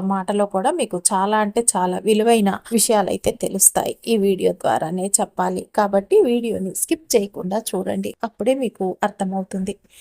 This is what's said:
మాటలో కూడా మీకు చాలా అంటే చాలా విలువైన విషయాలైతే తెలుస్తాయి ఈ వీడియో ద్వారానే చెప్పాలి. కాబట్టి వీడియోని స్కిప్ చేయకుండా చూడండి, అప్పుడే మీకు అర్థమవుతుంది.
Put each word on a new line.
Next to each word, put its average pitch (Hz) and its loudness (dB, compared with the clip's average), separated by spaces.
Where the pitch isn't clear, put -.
మాటలో 196 0
కూడా 190 0
మీకు 262 -2
చాలా 202 2
అంటే 208 0
చాలా 185 0
విలువైన 214 4
విషయాలైతే 208 0
తెలుస్తాయి - -2
ఈ 226 2
వీడియో 190 2
ద్వారానే 170 -2
చెప్పాలి. 185 -2
కాబట్టి 202 2
వీడియోని 233 0
స్కిప్ - -4
చేయకుండా 202 0
చూడండి, 196 -4
అప్పుడే 220 0
మీకు 247 -4
అర్థమవుతుంది. 190 -4